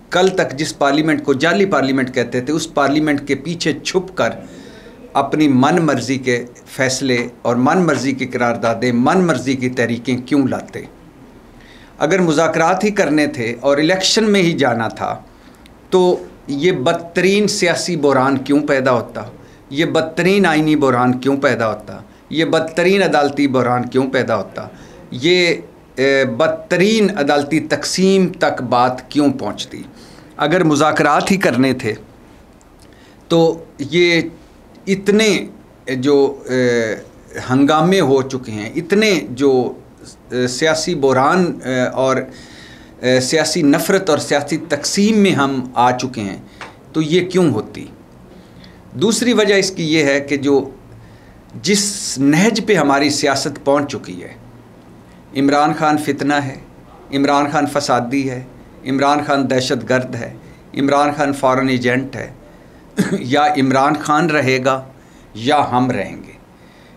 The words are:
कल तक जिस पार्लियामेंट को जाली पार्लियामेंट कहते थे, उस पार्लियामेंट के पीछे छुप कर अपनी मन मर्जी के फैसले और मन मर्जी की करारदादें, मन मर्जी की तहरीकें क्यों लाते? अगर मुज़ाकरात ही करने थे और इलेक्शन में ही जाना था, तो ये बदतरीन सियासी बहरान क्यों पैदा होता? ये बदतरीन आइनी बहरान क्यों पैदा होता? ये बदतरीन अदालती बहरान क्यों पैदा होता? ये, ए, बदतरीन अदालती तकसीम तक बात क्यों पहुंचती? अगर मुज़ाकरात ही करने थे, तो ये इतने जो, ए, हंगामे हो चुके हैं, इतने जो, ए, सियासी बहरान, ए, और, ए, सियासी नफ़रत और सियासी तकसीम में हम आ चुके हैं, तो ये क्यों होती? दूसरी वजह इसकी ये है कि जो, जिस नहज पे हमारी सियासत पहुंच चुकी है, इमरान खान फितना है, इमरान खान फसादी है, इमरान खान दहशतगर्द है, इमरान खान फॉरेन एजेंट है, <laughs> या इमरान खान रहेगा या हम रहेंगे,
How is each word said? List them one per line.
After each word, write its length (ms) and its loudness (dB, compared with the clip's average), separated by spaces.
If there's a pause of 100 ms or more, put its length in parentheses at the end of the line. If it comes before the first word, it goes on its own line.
(120)
कल 160 4
तक 240 -2
जिस 200 -6
पार्लियामेंट 520 0
को 100 2
जाली 320 2
पार्लियामेंट 440 0
कहते 300 -2
थे, 120 -6
उस 200 -4
पार्लियामेंट 540 0
के 80 0
पीछे 380 -4
छुप 380 -6
कर 380 -4 (680)
अपनी 320 2
मन 300 4
मर्जी 400 -2
के 260 -2 (220)
फैसले 640 -2 (140)
और 120 0
मन 220 2
मर्जी 340 0
की 140 -6
करारदादें, 640 -2
मन 260 2
मर्जी 380 0
की 120 -4
तहरीकें 540 -2
क्यों 260 0
लाते? 400 -8 (1120)
अगर 200 2
मुज़ाकरात 640 2
ही 60 2
करने 380 0
थे 240 -6
और 280 0
इलेक्शन 440 2
में 180 2
ही 100 2
जाना 360 0
था, 380 -8 (640)
तो 340 2 (240)
ये 220 0
बदतरीन 720 0
सियासी 500 -2
बहरान 400 2
क्यों 240 0
पैदा 300 0
होता? 420 -4 (400)
ये 140 0
बदतरीन 600 0
आइनी 300 2
बहरान 360 2
क्यों 240 -2
पैदा 300 0
होता? 380 -8 (280)
ये 120 0
बदतरीन 580 0
अदालती 460 0
बहरान 360 0
क्यों 220 -2
पैदा 280 -2
होता? 360 -8 (420)
ये, 520 0 (340)
ए, 260 2
बदतरीन 840 0
अदालती 520 0
तकसीम 640 0
तक 360 -2
बात 500 0
क्यों 180 2
पहुंचती? 560 -10 (520)
अगर 240 0
मुज़ाकरात 680 2
ही 60 2
करने 380 0
थे, 180 -4 (1400)
तो 360 2 (140)
ये 500 2 (580)
इतने 600 2 (420)
जो, 600 2
ए, 540 0 (460)
हंगामे 480 4
हो 240 4
चुके 300 -8
हैं, 220 -8
इतने 560 0
जो, 520 0 (500)
ए, 160 0
सियासी 460 0
बहरान, 720 2
ए, 280 -2
और, 360 0 (720)
ए, 160 2
सियासी 420 -2
नफ़रत 480 2
और 80 2
सियासी 380 -2
तकसीम 640 0
में 120 4
हम 460 -2
आ 160 2
चुके 280 -6
हैं, 300 -10 (440)
तो 60 -2
ये 200 0
क्यों 300 2
होती? 420 -8 (1040)
दूसरी 360 0
वजह 240 4
इसकी 280 -2
ये 280 2
है 80 2
कि 160 -4
जो, 420 0 (800)
जिस 640 -4
नहज 420 2
पे 140 2
हमारी 360 2
सियासत 480 -2
पहुंच 260 0
चुकी 300 -10
है, 220 -16 (1000)
इमरान 380 2
खान 240 0
फितना 420 -2
है, 220 -10 (500)
इमरान 380 2
खान 160 0
फसादी 560 -2
है, 240 -6 (380)
इमरान 400 0
खान 220 0
दहशतगर्द 680 -2
है, 200 -10 (380)
इमरान 380 2
खान 200 -2
फॉरेन 380 0
एजेंट 460 -2
है, 300 -14 (500)
<laughs> 240 -2
या 260 0
इमरान 480 2
खान 360 0
रहेगा 560 0 (500)
या 200 0
हम 340 0
रहेंगे, 460 -8 (600)